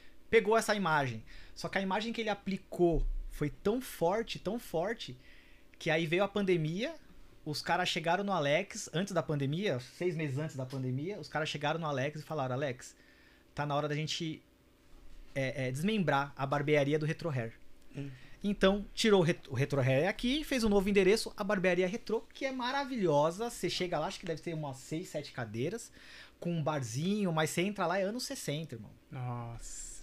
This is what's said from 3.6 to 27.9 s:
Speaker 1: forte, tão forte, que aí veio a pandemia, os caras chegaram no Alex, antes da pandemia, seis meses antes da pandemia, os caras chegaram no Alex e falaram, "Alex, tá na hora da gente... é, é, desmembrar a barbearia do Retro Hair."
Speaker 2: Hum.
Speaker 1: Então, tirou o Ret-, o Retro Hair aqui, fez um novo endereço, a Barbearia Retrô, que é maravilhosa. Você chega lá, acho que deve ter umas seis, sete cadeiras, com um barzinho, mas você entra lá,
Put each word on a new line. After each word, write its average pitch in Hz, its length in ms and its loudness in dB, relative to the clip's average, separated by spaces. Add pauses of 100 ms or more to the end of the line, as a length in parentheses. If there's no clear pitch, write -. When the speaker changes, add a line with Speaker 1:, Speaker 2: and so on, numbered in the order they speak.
Speaker 1:
forte, 196 580 -2
tão 202 200 -4
forte, 170 580 -6 (640)
que 165 100 -2
aí 165 160 2
veio 175 180 2
a 185 40 4
pandemia, 185 680 0 (500)
os 151 160 -4
caras 175 280 2
chegaram 170 340 0
no 202 80 -2
Alex, 170 600 0
antes 190 200 -2
da 170 100 2
pandemia, 147 560 0 (180)
seis 175 180 0
meses 147 220 -2
antes 151 180 -4
da 135 100 -6
pandemia, 135 540 -4
os 151 80 -10
caras 151 220 -2
chegaram 151 300 -2
no 170 60 -4
Alex 147 360 -2
e - 20 -14
falaram, 131 320 -4
"Alex, 131 400 -6 (580)
tá 147 120 -4
na 147 80 -2
hora 147 140 0
da 147 80 -2
gente... 156 460 -4 (920)
é, 131 340 -2
é, 127 40 -2
desmembrar 147 640 2
a 135 100 -2
barbearia 147 540 4
do 156 60 -2
Retro 160 240 -2
Hair." 117 240 -2 (420)
Speaker 2:
Hum. 139 140 -6 (340)
Speaker 1:
Então, 202 500 4
tirou 202 280 6
o - 20 6
Ret-, 170 260 0
o - 60 -6
Retro 139 240 2
Hair 131 300 4
aqui, 254 340 0
fez 262 220 2
um 214 40 4
novo 202 200 6
endereço, 196 480 6
a 202 60 -2
Barbearia 185 440 2
Retrô, 220 340 -4 (120)
que - 120 -4
é 269 60 -2
maravilhosa. 240 960 2
Você 190 200 -4
chega 175 280 -2
lá, 151 100 0
acho 196 120 -8
que - 60 -12
deve 165 160 -6
ter 175 120 -6
umas 147 240 -6
seis, 170 300 -8
sete 147 240 -8
cadeiras, 123 600 -6 (480)
com 170 120 -4
um 165 100 0
barzinho, 156 680 0
mas 160 180 2
você - 120 0
entra 196 260 0
lá, 180 100 0